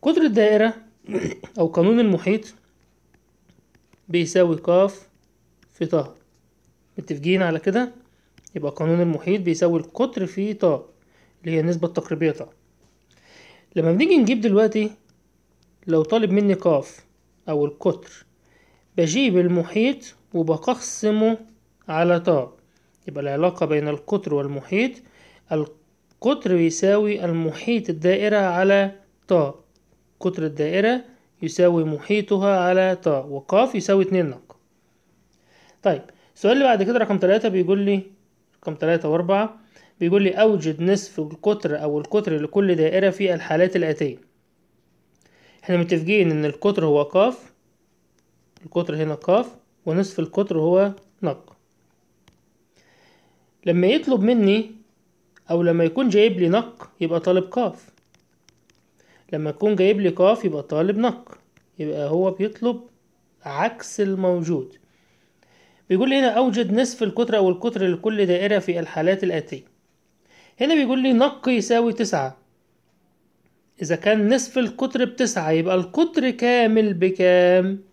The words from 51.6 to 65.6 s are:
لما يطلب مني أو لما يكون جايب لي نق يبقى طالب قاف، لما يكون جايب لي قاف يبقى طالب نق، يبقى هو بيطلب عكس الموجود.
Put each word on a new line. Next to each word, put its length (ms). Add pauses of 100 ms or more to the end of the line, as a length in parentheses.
لما 220
يطلب 340
مني 500 (800)
أو 120
لما 200
يكون 260
جايب 300
لي 100
نق 420 (100)
يبقى 180
طالب 240
قاف، 460 (1400)
لما 160
يكون 260
جايب 240
لي 100
قاف 360
يبقى 180
طالب 340
نق، 400 (420)
يبقى 300
هو 220
بيطلب 500 (600)
عكس 580
الموجود. 720 (1120)